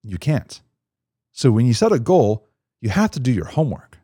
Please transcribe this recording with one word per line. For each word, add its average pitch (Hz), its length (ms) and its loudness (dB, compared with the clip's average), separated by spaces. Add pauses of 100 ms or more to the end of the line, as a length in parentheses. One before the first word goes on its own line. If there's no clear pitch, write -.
You 98 160 -10
can't. - 440 -4 (680)
So - 200 2
when 113 140 2
you 120 80 2
set 220 180 2
a 160 80 2
goal, 117 480 2 (320)
you 113 100 -4
have 202 220 0
to - 80 -10
do 127 120 0
your 92 140 -2
homework. - 580 -6